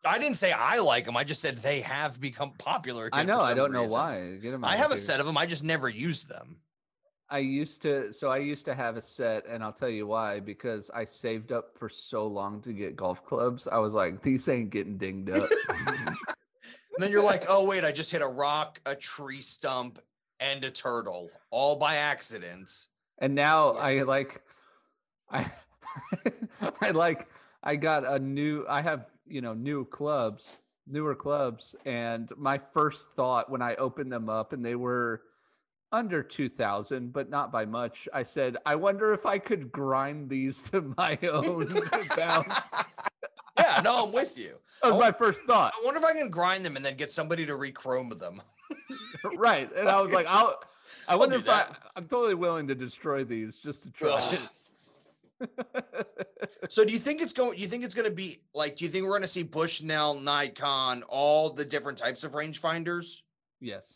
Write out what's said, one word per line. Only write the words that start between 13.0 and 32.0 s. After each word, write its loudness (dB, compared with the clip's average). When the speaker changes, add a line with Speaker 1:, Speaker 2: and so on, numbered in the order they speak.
Speaker 2:
clubs. 0
I 2
was 2
like, 0
"These 2
ain't 0
getting -4
dinged -6
up." 2
<laughs> -4
Speaker 1:
And 0
then 2
you're 8
like, 6
"Oh, 6
wait, 2
I 2
just -4
hit 0
a 0
rock, 0
a -2
tree -8
stump, -4
and -2
a -2
turtle, -4
all 4
by 2
accident." -4
Speaker 2:
And 2
now 6
Speaker 1:
Yeah. -6
Speaker 2:
I, 2
like, 0
I, -2
<laughs> -4
I, 2
like, 2
I 0
got 2
a 0
new, -2
I 0
have -2
you -6
know, -6
new -4
clubs, -2
newer -2
clubs. -2
And -4